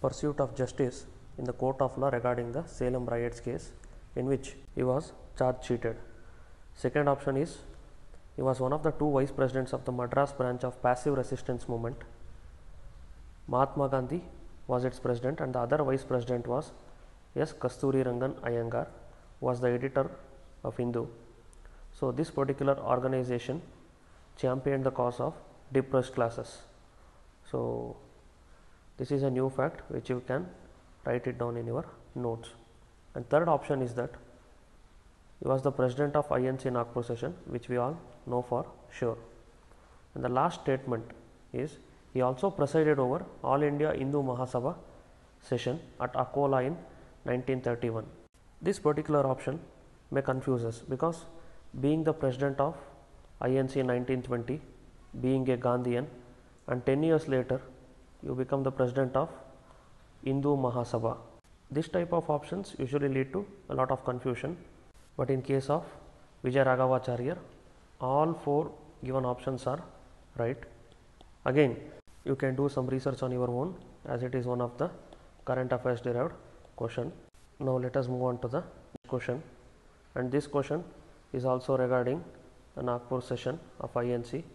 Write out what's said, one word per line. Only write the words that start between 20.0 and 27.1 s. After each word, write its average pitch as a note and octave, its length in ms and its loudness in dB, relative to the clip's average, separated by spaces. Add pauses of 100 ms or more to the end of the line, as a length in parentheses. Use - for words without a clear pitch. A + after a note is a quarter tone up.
of B2 100 -4
Hindu. A#2+ 320 0 (840)
So C3 180 0
this C3 180 0
particular C#3 500 2
organization B2+ 840 0 (720)
championed C3+ 480 2
the C3 80 4
cause B2 300 0
of C#3+ 120 0 (380)
depressed C3 440 2
classes. A#2 420 0 (920)